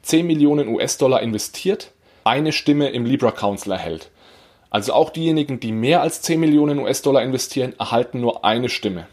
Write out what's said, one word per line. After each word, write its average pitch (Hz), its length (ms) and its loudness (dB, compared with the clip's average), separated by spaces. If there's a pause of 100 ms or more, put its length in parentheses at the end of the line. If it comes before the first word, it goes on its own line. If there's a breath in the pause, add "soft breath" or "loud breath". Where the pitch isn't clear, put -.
zehn 165 240 0
Millionen 147 420 2
U-S-Dollar 127 540 0
investiert, 127 680 -4 (320 soft breath)
eine 147 280 2
Stimme 147 380 2
im 120 140 -4
Libra 123 260 2
Council 101 420 -4
erhält. 85 380 -8 (580 soft breath)
Also 104 260 -2
auch 151 160 4
diejenigen, 151 500 0
die 113 120 -4
mehr 131 300 2
als 156 200 -4
zehn 165 180 0
Millionen 147 400 4
U-S-Dollar 139 420 2
investieren, 127 560 -4
erhalten 120 420 -2
nur 120 240 -2
eine 117 240 0
Stimme. 90 440 -4